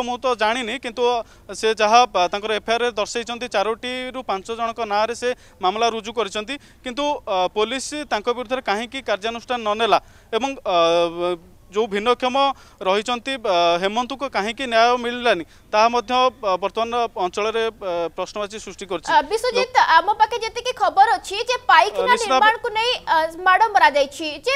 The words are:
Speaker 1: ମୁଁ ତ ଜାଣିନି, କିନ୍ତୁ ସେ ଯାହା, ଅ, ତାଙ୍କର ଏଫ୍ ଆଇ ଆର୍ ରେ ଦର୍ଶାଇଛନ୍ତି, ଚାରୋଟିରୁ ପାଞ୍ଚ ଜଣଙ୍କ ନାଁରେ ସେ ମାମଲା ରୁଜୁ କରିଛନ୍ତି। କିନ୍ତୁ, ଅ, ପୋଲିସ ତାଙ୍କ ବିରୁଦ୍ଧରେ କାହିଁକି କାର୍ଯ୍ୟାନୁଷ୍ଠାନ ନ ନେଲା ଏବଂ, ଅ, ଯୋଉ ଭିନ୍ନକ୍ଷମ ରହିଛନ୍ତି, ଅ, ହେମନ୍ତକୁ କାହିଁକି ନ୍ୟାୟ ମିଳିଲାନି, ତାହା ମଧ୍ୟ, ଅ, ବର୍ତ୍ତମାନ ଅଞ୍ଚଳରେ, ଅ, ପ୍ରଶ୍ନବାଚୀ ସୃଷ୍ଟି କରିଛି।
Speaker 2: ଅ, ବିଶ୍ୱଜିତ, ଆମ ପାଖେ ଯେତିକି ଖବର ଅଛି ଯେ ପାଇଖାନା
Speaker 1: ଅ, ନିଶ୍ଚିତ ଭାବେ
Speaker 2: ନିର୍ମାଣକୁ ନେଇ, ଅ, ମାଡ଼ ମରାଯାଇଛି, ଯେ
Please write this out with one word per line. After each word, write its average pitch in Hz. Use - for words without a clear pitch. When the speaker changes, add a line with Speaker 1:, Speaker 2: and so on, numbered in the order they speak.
Speaker 1:
ମୁଁ 240
ତ 247
ଜାଣିନି, 220
କିନ୍ତୁ 247
ସେ 220
ଯାହା, 214
ଅ, 185
ତାଙ୍କର 202
ଏଫ୍ -
ଆଇ 226
ଆର୍ 233
ରେ 240
ଦର୍ଶାଇଛନ୍ତି, 233
ଚାରୋଟିରୁ 247
ପାଞ୍ଚ 196
ଜଣଙ୍କ 226
ନାଁରେ 214
ସେ 240
ମାମଲା 214
ରୁଜୁ 220
କରିଛନ୍ତି। 214
କିନ୍ତୁ, 254
ଅ, 202
ପୋଲିସ 262
ତାଙ୍କ 214
ବିରୁଦ୍ଧରେ 220
କାହିଁକି 247
କାର୍ଯ୍ୟାନୁଷ୍ଠାନ 226
ନ 214
ନେଲା 208
ଏବଂ, 233
ଅ, 170
ଯୋଉ 214
ଭିନ୍ନକ୍ଷମ 240
ରହିଛନ୍ତି, 214
ଅ, 175
ହେମନ୍ତକୁ 226
କାହିଁକି 220
ନ୍ୟାୟ 240
ମିଳିଲାନି, 240
ତାହା 214
ମଧ୍ୟ, 240
ଅ, 254
ବର୍ତ୍ତମାନ 220
ଅଞ୍ଚଳରେ, 214
ଅ, 175
ପ୍ରଶ୍ନବାଚୀ 202
ସୃଷ୍ଟି 196
କରିଛି। 170
Speaker 2:
ଅ, 302
ବିଶ୍ୱଜିତ, 480
ଆମ 330
ପାଖେ 440
ଯେତିକି 453
ଖବର 392
ଅଛି 381
ଯେ 494
ପାଇଖାନା 381
Speaker 1:
ଅ, 494
ନିଶ୍ଚିତ 453
ଭାବେ 392
Speaker 2:
ନିର୍ମାଣକୁ 440
ନେଇ, 453
ଅ, 330
ମାଡ଼ 370
ମରାଯାଇଛି, 302
ଯେ 523